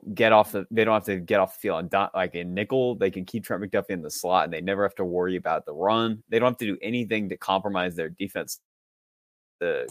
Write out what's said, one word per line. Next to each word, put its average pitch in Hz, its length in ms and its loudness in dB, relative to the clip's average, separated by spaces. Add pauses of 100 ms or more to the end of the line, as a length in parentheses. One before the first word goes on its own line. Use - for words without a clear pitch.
(140)
get 110 180 6
off 107 220 6
the, 98 180 -4
they 110 140 4
don't 110 80 4
have 104 100 2
to 98 160 -2
get 98 220 2
off - 140 0
the - 40 -20
field 95 160 -2
on 85 140 -4
dot, 98 260 0
like, 90 180 -2
in 87 200 -6
nickel. 123 420 0
They 98 160 0
can 92 140 -8
keep 104 180 -6
Trent 95 180 -4
McDuffie 101 280 -2
in 92 120 -4
the 76 80 -10
slot, 90 360 0
and 82 80 -8
they 80 80 -4
never 98 220 0
have 98 120 0
to 98 80 -4
worry 90 320 0
about 80 300 -2
the 76 80 -10
run. 110 560 0
They 113 100 2
don't 123 120 4
have 120 80 -8
to 117 60 -6
do 101 160 -2
anything 110 460 -2
to 92 80 -6
compromise 95 580 -2
their 82 140 -4
defense 92 540 -8 (960)
to 73 320 -2